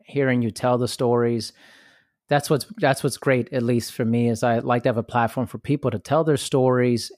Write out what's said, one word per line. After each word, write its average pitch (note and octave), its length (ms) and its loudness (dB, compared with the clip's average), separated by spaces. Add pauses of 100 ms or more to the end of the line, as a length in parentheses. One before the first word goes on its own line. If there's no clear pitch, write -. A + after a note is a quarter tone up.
hearing C3 380 0
you A2 100 -2
tell B2 260 0
the B2 80 0
stories, A#2+ 680 0 (760)
that's C#3+ 200 0
what's, C#3+ 180 0 (100)
that's C#3 260 0
what's C#3 140 -2
great, B2+ 360 0
at B2+ 120 -2
least A#2 300 -2
for B2+ 100 -2
me, A#2+ 240 2
is A#2 160 -2
I A#2 160 2
like A#2+ 240 -2
to C3+ 60 2
have A2 60 0
a A2+ 60 -2
platform A#2 460 -2
for A#2+ 100 -12
people C#3+ 320 -2
to - 80 -6
tell D3+ 240 0
their D#3 140 2
stories B2 800 2